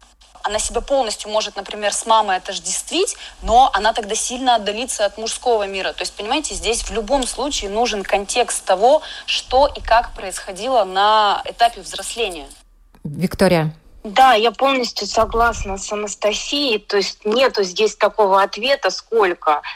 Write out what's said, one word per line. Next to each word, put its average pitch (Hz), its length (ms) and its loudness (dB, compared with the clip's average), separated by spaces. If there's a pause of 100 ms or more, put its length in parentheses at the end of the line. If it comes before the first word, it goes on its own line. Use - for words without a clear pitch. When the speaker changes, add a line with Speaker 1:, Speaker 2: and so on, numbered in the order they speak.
(440)
Speaker 1:
она 208 160 -4
себя 226 220 -4
полностью 262 500 -2
может, 214 240 -2
например, 202 380 -4
с - 120 -6
мамой 220 320 4
отождествить, - 760 -4 (280)
но 247 300 6
она 214 200 2
тогда 208 220 -4
сильно 247 400 0
отдалится 214 500 -2
от 202 120 -4
мужского 220 500 0
мира. 185 260 -6
То - 80 -10
есть, 180 120 -6
понимаете, 233 420 -4
здесь 220 280 -4
в - 80 -8
любом 226 340 0
случае 233 460 -4
нужен 208 320 -2
контекст 208 640 -2
того, 233 360 4 (240)
что 269 420 2
и 226 120 -4
как 233 340 2
происходило 208 680 -2
на 202 600 4
этапе 214 360 -2
взросления. 180 680 -8 (580)
Speaker 2:
Виктория. 160 680 0 (300)
Speaker 3:
Да, 254 300 6
я 220 180 4
полностью 254 560 -2
согласна 220 680 0
с - 160 -10
Анастасией. 214 880 -2
То - 180 -4
есть - 260 -4
нету 226 400 2
здесь 190 320 0
такого 196 460 4
ответа, 208 480 0
сколько 180 720 0 (140)